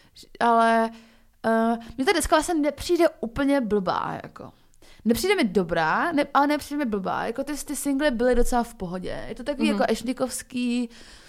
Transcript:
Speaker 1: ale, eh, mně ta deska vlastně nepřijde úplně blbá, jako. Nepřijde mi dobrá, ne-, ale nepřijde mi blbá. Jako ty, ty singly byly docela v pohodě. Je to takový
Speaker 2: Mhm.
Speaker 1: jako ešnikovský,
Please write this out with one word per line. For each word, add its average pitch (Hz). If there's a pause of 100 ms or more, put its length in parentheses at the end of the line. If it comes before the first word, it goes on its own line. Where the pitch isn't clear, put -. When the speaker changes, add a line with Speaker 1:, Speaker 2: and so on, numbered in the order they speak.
(400)
Speaker 1:
ale, 226 (560)
eh, 226 (200)
mně 262
ta 392
deska 330
vlastně 311
nepřijde 311 (160)
úplně 277
blbá, 190
jako. - (540)
Nepřijde 233
mi 349
dobrá, 180
ne-, 285
ale 285
nepřijde 294
mi 226
blbá. 185
Jako 226
ty, 294 (120)
ty 294
singly 285
byly 240
docela 240
v 233
pohodě. 180
Je 214
to 247
takový 285
Speaker 2:
Mhm. 202
Speaker 1:
jako -
ešnikovský, 240 (400)